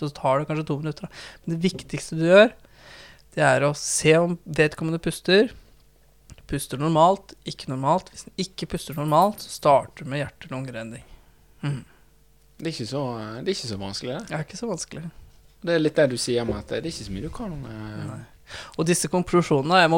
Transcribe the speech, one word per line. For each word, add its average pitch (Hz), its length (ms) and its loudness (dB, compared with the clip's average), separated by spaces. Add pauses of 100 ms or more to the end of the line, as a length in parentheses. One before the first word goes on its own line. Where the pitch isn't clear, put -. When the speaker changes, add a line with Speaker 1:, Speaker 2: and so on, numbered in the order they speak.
Speaker 1:
og 143 60 -4
så - 20 -16
tar - 240 2
det 147 80 0
kanskje 156 220 -4
to 151 100 -2
minutter. 156 320 -8 (300)
Men 170 160 -4
det 165 80 -6
viktigste 160 560 -4
du 165 80 2
gjør, 208 240 10 (800)
det 156 160 -2
er 131 180 4
å 147 80 2
se - 460 2
om 175 160 2 (100)
vedkommende 160 560 0
puster. 190 480 2 (960)
Puster 143 320 -6
normalt, 165 560 2 (160)
ikke - 220 -10
normalt. 139 420 0
Hvis - 140 -18
den - 80 -20 (100)
ikke - 240 -10
puster - 240 -8
normalt, 156 480 2
så - 140 -14
starter 143 500 2
du 123 80 -8
med 143 80 -4
hjerte-lungeredning. 127 800 -10 (640)
Mhm. 143 160 -2 (800)
Speaker 2:
Det 165 100 -6
er 156 60 -8
ikke 117 160 -8
så, 143 100 -4 (380)
det 170 100 -6
er 190 80 0
ikke 117 140 -8
så 98 100 -6
vanskelig, 123 380 -8
det. 226 100 -14
Speaker 1:
Det 151 80 -6
er 156 80 -6
ikke - 160 -14
så 233 80 -6
vanskelig. 165 340 -8 (600)
Speaker 2:
Det 170 100 0
er 165 80 2
litt 151 160 2
det 156 160 6
du - 80 -6
sier 120 240 0
med 107 160 -4
at - 80 -14
det 117 140 -4
er 165 80 -6
ikke 107 180 -10
så 95 80 -6
mye 104 80 -6
du - 80 -10
kan, 196 320 -10
eh. 107 460 -10
Speaker 1:
Nei. - 80 -12 (580)
Og 165 80 0
disse 170 240 0
kompresjonene, 175 720 2
jeg 160 80 6
må 165 80 6